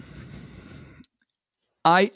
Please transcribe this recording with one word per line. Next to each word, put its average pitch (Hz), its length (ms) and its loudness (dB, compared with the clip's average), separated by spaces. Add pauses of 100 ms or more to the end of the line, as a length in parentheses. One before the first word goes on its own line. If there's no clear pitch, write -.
(1800)
I, 185 320 4